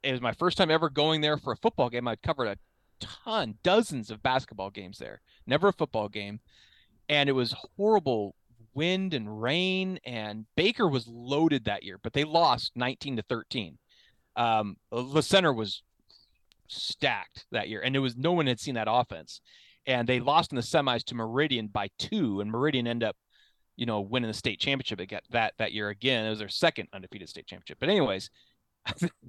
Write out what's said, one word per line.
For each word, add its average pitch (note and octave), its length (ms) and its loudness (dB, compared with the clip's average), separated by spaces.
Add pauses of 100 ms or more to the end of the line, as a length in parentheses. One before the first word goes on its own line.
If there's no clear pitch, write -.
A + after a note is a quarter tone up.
it C3+ 80 0
was B2+ 100 -2
my A#2+ 120 0
first E3+ 240 0
time F3 140 4
ever D#3+ 180 4
going D3+ 320 2
there D3+ 160 2
for C3+ 160 -4
a - 40 -8
football C#3 320 2
game. B2 180 -4
I'd A2+ 140 -4
covered C3+ 260 0
a G2+ 100 -4 (420)
ton, F3+ 640 -4
dozens F3+ 480 2
of G#2+ 100 -12
basketball B2 480 0
games G2 300 -12
there. G#1+ 220 -12 (260)
Never D#3 220 4
a F#3 40 6
football A2 360 -2
game. G#2 300 -8 (680)
And C#3+ 200 4
it C#3 40 6
was B2 220 0 (220)
horrible D3+ 580 2 (380)
wind F3+ 400 -2
and G#2+ 280 -6
rain, F#3 640 0
and A2 400 -8 (100)
Baker G#3 320 4
was B2+ 200 0
loaded B2+ 580 0
that G2+ 180 -2
year, F#2+ 200 -12
but A#2 100 -6
they C#3+ 120 2
lost D#3 500 4
nineteen B2+ 400 -2
to A2 80 -2
thirteen. A2 540 -4 (580)
Um, A2 400 2 (160)
La C3 300 0
Center F3 320 6
was A2 300 -6 (840)
stacked - 840 -4
that G#2 180 -2
year, G#2+ 120 -6
and C3 140 0
it C3+ 40 2
was, C3 180 -2
no D#3+ 160 2
one E3 140 2
had B2 120 0
seen C3+ 160 -6
that A2 140 -2
offense. A2 520 -2 (440)
And B2 220 0
they B2 120 2
lost D3 320 4
in C3+ 60 -4
the B2 40 0
semis C3+ 440 2
to B2+ 100 -10
Meridian A#2 520 0
by G2+ 300 -4
two, A#2 440 0
and G#2 100 -4
Meridian B2+ 360 0
ended A#2 200 0
up, G2+ 80 -4 (600)
you A#2+ 80 -4
know, G#2+ 160 0
winning A2+ 280 0
the G#2+ 40 -2
state G2+ 260 -2
championship C3 400 -2
again F#2+ 300 -8
that, A2+ 300 2
that G#2+ 120 -2
year G#2 180 -4
again. A2+ 360 0
It A2 40 -2
was G#2+ 100 -4
their G2+ 100 -8
second D#3 440 0
undefeated F#2 360 -14
state - 180 -16
championship. - 320 -16
But C3 100 -2
anyways, B2+ 400 2 (560)
<laughs> - 440 -4